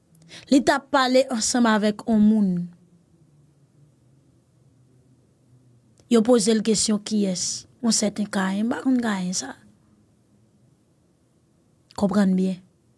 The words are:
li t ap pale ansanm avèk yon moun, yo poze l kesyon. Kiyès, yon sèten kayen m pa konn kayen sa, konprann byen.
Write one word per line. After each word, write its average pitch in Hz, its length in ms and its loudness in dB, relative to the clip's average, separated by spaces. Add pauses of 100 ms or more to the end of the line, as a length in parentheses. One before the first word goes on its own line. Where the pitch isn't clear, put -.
(520)
li 269 100 6
t 311 120 2
ap 277 200 -4
pale 262 400 4
ansanm 233 360 0
avèk 214 400 0
yon 214 140 4
moun, 208 260 4 (3500)
yo 226 140 4
poze 226 280 4
l 214 120 0
kesyon. 214 400 0
Kiyès, 196 600 -4 (180)
yon 220 120 0
sèten 202 360 -2
kayen 196 360 -4
m 247 60 -2
pa - 100 -8
konn 254 180 0
kayen 190 360 -4
sa, 269 160 -10 (2500)
konprann 190 380 2
byen. 185 240 -4 (360)